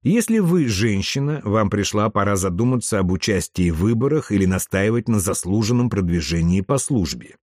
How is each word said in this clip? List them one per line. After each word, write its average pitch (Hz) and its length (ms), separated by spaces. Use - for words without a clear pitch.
Если 220 360
вы 170 280
женщина, 113 760
вам 104 260
пришла 104 400
пора 101 260
задуматься 104 640
об 92 120
участии 90 580
в 78 80
выборах 120 540
или 98 140
настаивать 98 640
на 107 100
заслуженном 104 720
продвижении 85 720
по 135 160
службе. - 600